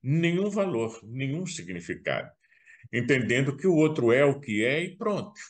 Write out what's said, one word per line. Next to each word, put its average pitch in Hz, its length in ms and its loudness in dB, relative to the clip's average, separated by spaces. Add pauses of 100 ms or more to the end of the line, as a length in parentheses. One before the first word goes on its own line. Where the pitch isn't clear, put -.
nenhum 170 480 2
valor, 147 540 -2
nenhum 135 420 -6
significado, 85 800 -6 (640)
entendendo 123 640 0
que - 100 -2
o 180 80 4
outro 151 380 4
é 135 120 6
o 139 160 2
que 107 240 -2
é 143 180 0
e 185 140 -10
pronto 196 420 -4 (100)